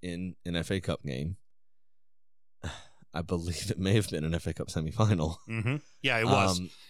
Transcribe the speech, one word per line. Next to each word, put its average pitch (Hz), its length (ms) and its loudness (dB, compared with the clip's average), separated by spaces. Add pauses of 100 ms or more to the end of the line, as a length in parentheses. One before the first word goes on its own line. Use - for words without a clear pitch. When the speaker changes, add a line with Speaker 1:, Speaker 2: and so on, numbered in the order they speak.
Speaker 1:
in 90 340 -6 (100)
an 85 120 -2
F 82 140 -2
A 95 100 0
Cup - 240 -2
game. 71 360 -4
<sighs> - 40 -20 (1700)
I 85 80 -4
believe 85 500 -2
it - 80 -4
may 95 140 4
have 107 160 4
been 78 160 -2
an 82 100 0
F 82 100 -2
A 82 80 -2
Cup - 140 -6
semifinal. 85 680 2 (120)
Speaker 2:
Mm-hmm. 113 280 -2 (240)
Yeah, 123 180 2
it 113 60 4
was. 95 340 4
Speaker 1:
Um, 90 100 -6 (200)